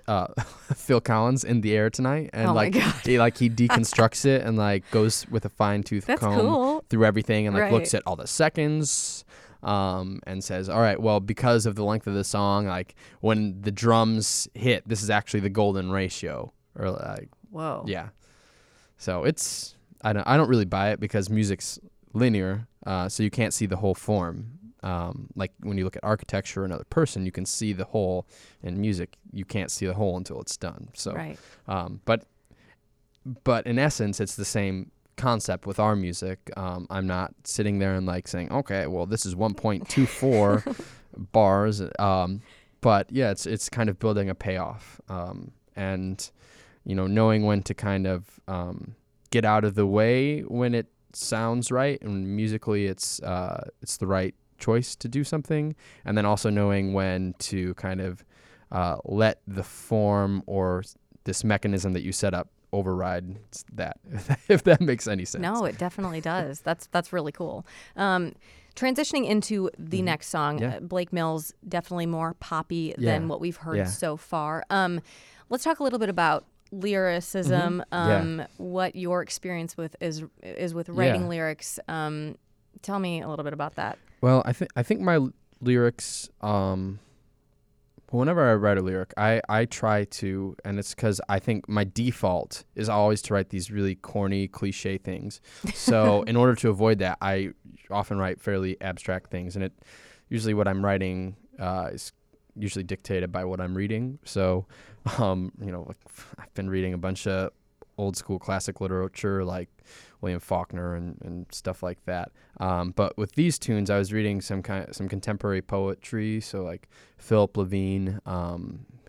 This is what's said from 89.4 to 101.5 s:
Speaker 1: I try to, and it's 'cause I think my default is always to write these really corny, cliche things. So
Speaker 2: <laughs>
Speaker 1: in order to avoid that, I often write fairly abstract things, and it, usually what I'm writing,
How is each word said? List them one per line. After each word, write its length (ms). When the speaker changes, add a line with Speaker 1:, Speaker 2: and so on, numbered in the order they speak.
Speaker 1:
I 160
try 400
to, 580
and 160
it's 140
'cause 340
I 120
think 280
my 160
default 800
is 140
always 340
to 100
write 160
these 220
really 240
corny, 520
cliche 500
things. 440
So 500
Speaker 2:
<laughs> 40
Speaker 1:
in 80
order 200
to 140
avoid 300
that, 220
I 280
often 280
write 220
fairly 420
abstract 500
things, 240
and 100
it, 80
usually 240
what 140
I'm 180
writing, 500